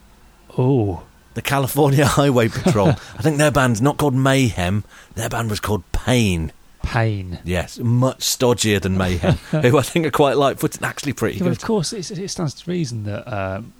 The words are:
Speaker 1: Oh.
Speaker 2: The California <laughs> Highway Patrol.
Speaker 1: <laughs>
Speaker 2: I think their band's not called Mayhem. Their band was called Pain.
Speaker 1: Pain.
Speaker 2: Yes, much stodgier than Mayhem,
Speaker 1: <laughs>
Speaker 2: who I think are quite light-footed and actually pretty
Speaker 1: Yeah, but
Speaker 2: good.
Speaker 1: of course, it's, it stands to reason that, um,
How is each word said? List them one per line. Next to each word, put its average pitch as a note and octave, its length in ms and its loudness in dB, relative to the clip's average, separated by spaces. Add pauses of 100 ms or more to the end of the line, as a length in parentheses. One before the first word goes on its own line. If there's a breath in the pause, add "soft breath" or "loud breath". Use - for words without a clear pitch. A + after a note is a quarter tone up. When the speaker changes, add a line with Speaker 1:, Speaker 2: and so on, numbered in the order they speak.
(580)
Speaker 1:
Oh. A#2 460 2 (320)
Speaker 2:
The A2+ 80 -6
California C#3 600 2
<laughs> - 20 2
Highway B2 420 4
Patrol. B2+ 400 2
Speaker 1:
<laughs> - 280 -4
Speaker 2:
I - 40 -8
think D3+ 160 0
their D3+ 140 4
band's B2 280 2
not C#3+ 180 2
called C3+ 180 0
Mayhem. A#2 680 2 (300 loud breath)
Their A#2 160 -6
band A#2 220 -4
was G2+ 80 -4
called G2+ 320 -4
Pain. G2 600 0 (360)
Speaker 1:
Pain. G2+ 560 -2
Speaker 2:
Yes, F2 360 -4
much B2 400 0
stodgier A2 640 2
than F#2+ 160 0
Mayhem, F2+ 360 2
Speaker 1:
<laughs> - 180 -4
Speaker 2:
who D3+ 260 4
I - 40 4
think E3+ 240 -2
are C#3 60 -2
quite C#3 260 2
light-footed C#3 440 0
and - 80 -6
actually - 240 -8
pretty G2 240 -2
Speaker 1:
Yeah, F3+ 60 -4
but F3+ 60 0
Speaker 2:
good. - 80 -2
Speaker 1:
of - 60 -16
course, G#3+ 300 -2
it's, G#3 180 -10
it F#3+ 180 -8
stands D#3 260 -6
to - 140 -14
reason A#2+ 340 -4
that, G#2 280 -8
um, G2 480 -6